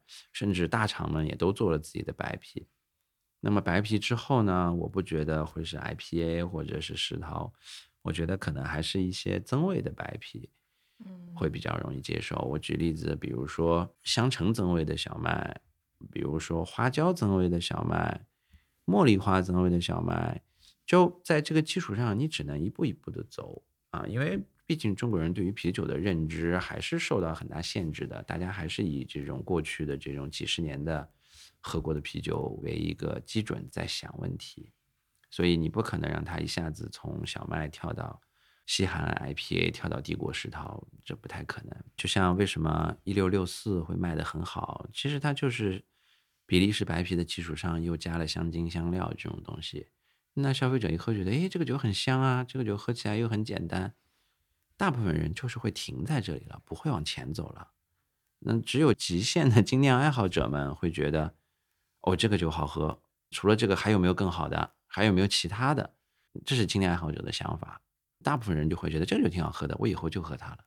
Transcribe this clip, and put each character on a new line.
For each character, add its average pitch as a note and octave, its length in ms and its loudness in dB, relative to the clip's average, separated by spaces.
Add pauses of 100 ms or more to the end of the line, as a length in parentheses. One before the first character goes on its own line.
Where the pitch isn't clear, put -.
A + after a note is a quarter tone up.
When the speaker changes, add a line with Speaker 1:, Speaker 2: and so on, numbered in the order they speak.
(340)
Speaker 1:
甚 G2+ 180 0
至 F2 160 2
大 G#2+ 200 2
厂 D#2 240 -4
们 D#2 160 0
也 D2 80 -4
都 F#2 180 2
做 G#2+ 160 2
了 D#2+ 80 4
自 D2+ 140 -6
己 D#2 100 -6
的 D2+ 100 -6
白 - 260 -6
啤。 - 300 -14 (720)
那 G#2 100 2
么 G2+ 100 6
白 F2+ 180 2
啤 G#2+ 200 2
之 - 160 0
后 B2 260 2
呢， F2+ 320 4
我 E2+ 160 -2
不 G2 100 -2
觉 D#2+ 240 -2
得 D#2 220 0
会 E2 180 -8
是 D#2 140 -8
I C#2+ 160 -6
P E2 300 -2
A E2+ 200 0
或 E2+ 200 -4
者 D2 180 -6
是 D#2+ 140 -8
石 E2 220 -4
涛， D#2+ 360 -6 (480)
我 F2+ 100 -4
觉 E2 140 -2
得 F2+ 100 0
可 F#2+ 140 -4
能 C#2 140 -4
还 D2+ 180 -2
是 F#2+ 180 -2
一 F#2 120 0
些 F#2+ 280 -2
增 C#3 280 0
味 F#3+ 160 0
的 - 80 -4
白 - 280 -10
啤 - 300 -14 (560)
Speaker 2:
嗯。 F3+ 300 -16
Speaker 1:
会 E3+ 120 0
比 - 120 -4
较 - 180 -2
容 - 160 -4
易 C2+ 80 -6
接 - 180 -4
受。 - 160 -6 (140)
我 D2 80 0
举 D#2 160 -4
例 D#2+ 180 2
子， D#2 240 -2
比 - 140 -6
如 B1 160 -4
说 E2+ 560 2
香 A#2+ 300 2
橙 F#2+ 200 2
增 G2 220 2
味 E2 100 4
的 D#2 140 -2
小 - 220 -6
麦， - 420 -2 (500)
比 - 100 -6
如 C#2+ 180 0
说 E2+ 260 0
花 A#2 240 0
椒 D#3 240 2
增 G2+ 240 2
味 F2+ 100 4
的 F2 140 2
小 - 220 -4
麦， - 420 -2 (600)
茉 F#3+ 200 6
莉 G#2+ 120 8
花 F#2+ 240 4
增 F2+ 200 2
味 F2+ 80 6
的 F2 100 4
小 E2+ 220 -2
麦， E2 400 -2 (440)
就 F3 380 6
在 D#3 180 4
这 D#3 140 -4
个 D#3+ 60 6
基 D#3 180 -4
础 A2 160 -4
上， A2 220 2
你 C#3+ 100 2
只 - 160 -4
能 C#2+ 160 -4
一 D#2+ 100 0
步 - 140 -4
一 B2 80 0
步 - 180 -12
地 - 200 -8
走， - 340 -12 (280)
啊， - 160 -6
因 A2+ 120 -4
为 F#3+ 240 -2 (220)
毕 D#3+ 100 0
竟 A2 180 0
中 A#2+ 160 -2
国 G2 100 2
人 E2 140 2
对 F#2 120 0
于 F#2+ 60 0
啤 F2+ 200 0
酒 - 140 -2
的 C2 120 -2
认 E2 300 2
知 E2 300 0
还 - 240 -4
是 - 180 -4
受 B2 220 0
到 D#2+ 120 -2
很 - 140 -8
大 D#2+ 140 -6
限 E2+ 300 -2
制 - 140 -6
的， - 180 -10
大 E2+ 140 -6
家 F2+ 140 -2
还 F#2+ 160 -6
是 F#2+ 160 -2
以 C#2+ 220 -2
这 D2 180 -8
种 C#2+ 200 -6
过 F2 180 2
去 D2+ 240 -6
的 C#2+ 100 -2
这 C#2+ 180 -8
种 C#2 160 -6
几 - 160 -8
十 - 160 -2
年 C#2+ 220 -4
的 D2+ 240 -2 (540)
喝 - 180 -4
过 D#2 140 -2
的 D2 80 -2
啤 - 180 -8
酒 D#2 440 -4
为 D#2 120 -4
一 D#2+ 180 -2
个 - 320 -4
基 - 160 -2
准 - 300 -6
在 - 160 -4
想 - 300 -8
问 G1+ 180 -4
题， - 380 -14 (560)
所 - 160 2
以 F2 100 8
你 D#2+ 140 2
不 G#2 120 0
可 - 160 -2
能 D2+ 140 0
让 D#2 140 -2
他 E2 140 -6
一 D#2+ 80 -2
下 E2 220 -2
子 D#2+ 220 -8
从 - 340 -8
小 - 240 -8
麦 D#2+ 200 -2
跳 D#2+ 240 -8
到 - 260 -8 (460)
西 - 200 2
海 E2 140 -2
岸 D2 300 -2
I D2 40 -6
P - 260 -2
A， E2+ 120 4
跳 - 160 -6
到 - 140 -4
帝 E2 140 -4
国 - 180 -6
石 - 160 -8
涛， - 360 -10 (200)
这 - 100 -8
不 - 140 -16
太 D2+ 140 -10
可 - 180 -8
能。 - 160 -12 (180)
就 - 140 -2
像 F#2 260 6
为 G2 100 4
什 - 140 -2
么 D#2+ 440 2
一 G2 100 -4
六 F#2+ 160 4
六 F#2+ 160 2
四 F#2 360 -2
会 E2+ 140 -4
卖 F2 200 0
得 D#2+ 80 0
很 D#2+ 200 -4
好， - 480 -6
其 - 180 -4
实 C#3+ 100 -2
它 C#3+ 140 0
就 C#3 160 0
是 G#2+ 340 -2 (640)
比 F2+ 140 6
利 G2 100 8
时 - 140 0
白 E2 180 0
啤 F2+ 140 0
的 F2 80 2
基 E2+ 180 -4
础 D#2+ 140 -6
上 E2 260 -2
又 E2+ 140 0
加 E2 220 -4
了 D#2+ 100 -2
香 E2+ 240 -2
精、 E2 180 -2
香 E2+ 220 -2
料 F2+ 260 -2
这 - 120 -10
种 - 140 -8
东 - 180 -10
西。 - 260 -10 (460)
那 C#3 180 0
消 C3 180 2
费 C3 100 2
者 G#2 100 0
一 D#2+ 80 2
喝 A#2 160 -2
觉 G2+ 100 0
得， F#2 80 0
哎， D#3+ 160 2
这 F#3 100 -4
个 E3+ 60 0
酒 B2+ 140 0
很 A2+ 160 2
香 C3 280 2
啊， B2+ 220 2
这 B2+ 160 -6
个 A#2+ 60 0
酒 G2+ 100 0
喝 G#2 160 -4
起 A#2+ 160 -4
来 G#2 80 0
又 A2+ 140 2
很 G#2+ 140 0
简 F2 240 -4
单， F#2 260 -2 (800)
大 F#3 160 2
部 B2 100 0
分 F#2 120 2
人 D#2 200 0
就 B2 140 -6
是 A#2 100 -6
会 A2+ 140 -2
停 C2+ 320 -8
在 C#3 160 0
这 E2 160 -4
里 C2 100 -10
了， - 200 -14
不 D#2+ 100 -10
会 D3+ 160 -2
往 D#2+ 140 -2
前 C2 280 -6
走 - 160 -6
了。 - 200 -16 (720)
那 A2+ 200 2
只 A#2 200 0
有 D3 140 8
极 F2+ 280 2
限 C#3 280 4
的 A2 140 10
精 B2+ 160 4
酿 C3+ 180 8
爱 D3 140 6
好 A#2 160 2
者 C#2+ 220 2
们 C#2 260 -2
会 E2+ 160 0
觉 D2+ 180 0
得， D#2 260 0 (680)
哦， F#2 140 4
这 G2 120 2
个 G2+ 100 4
酒 E2+ 120 2
好 D2+ 160 0
喝， D2+ 340 -2 (320)
除 - 160 0
了 G#2+ 80 8
这 A2 120 2
个 G2 80 6
还 G#2 160 2
有 G#2 80 6
没 F2+ 80 6
有 F#2 60 6
更 F#2 180 2
好 E2 160 -2
的？ D#2 240 -2 (160)
还 G2 180 2
有 G#2 80 6
没 F2+ 80 6
有 G2+ 60 4
其 - 200 0
他 A#2+ 260 0
的？ B2+ 180 -2 (540)
这 C3+ 100 0
是 A#2 100 4
精 G2 140 0
酿 F#2 120 4
爱 E2+ 40 4
好 E2 160 -2
者 - 100 -6
的 - 100 -6
想 - 260 -4
法。 - 240 -12 (420)
大 C#3+ 140 4
部 A2+ 80 -4
分 F#2 100 2
人 D2+ 140 4
就 E2+ 60 2
会 E2 140 -2
觉 D#2 100 0
得 E2+ 60 4
这 - 100 2
个 C#4 80 4
酒 - 60 4
挺 F2 140 0
好 D#2 60 -2
喝 - 160 -4
的， - 140 2
我 A#2 80 2
以 F#2 80 2
后 E2 140 -2
就 F#2 120 -2
喝 D#2 140 -8
它 - 140 -12
了。 - 180 -12